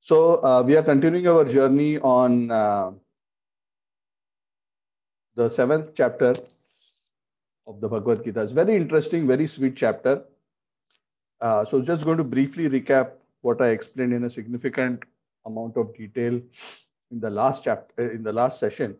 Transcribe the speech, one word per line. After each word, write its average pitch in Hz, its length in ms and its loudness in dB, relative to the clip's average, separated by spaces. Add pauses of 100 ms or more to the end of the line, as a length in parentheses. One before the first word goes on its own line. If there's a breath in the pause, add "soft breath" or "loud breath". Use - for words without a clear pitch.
So, 165 340 6 (100)
uh, 127 180 4
we 135 140 4
are 156 60 4
continuing 160 440 2
our 165 200 6
journey 139 520 2
on, 123 520 2
uh, 101 420 0 (2500)
the 117 140 0
seventh 147 460 0
chapter 127 400 0 (1300)
of 101 140 -18
the 110 80 -6
Bhagavad 110 340 -2
Gita. 113 200 -6
It's 107 100 -6
very 185 240 2
interesting, 156 500 0
very 131 200 2
sweet 131 300 -4
chapter. 127 460 -2 (1160)
Uh, 110 240 0
so 135 160 0
just 151 240 -4
going 165 140 0
to 160 60 0
briefly 139 440 -2
recap 131 440 0 (280)
what 120 220 0
I 123 80 4
explained 123 420 -4
in 120 120 -4
a 120 60 -6
significant 123 720 -6 (440)
amount 113 320 -8
of 113 180 -6
detail 120 380 -6 (760 loud breath)
in 117 100 -12
the 107 100 -6
last 127 340 -2
chapter, 117 480 -6
in 113 100 -12
the 107 100 -6
last 123 280 -2
session. - 400 -6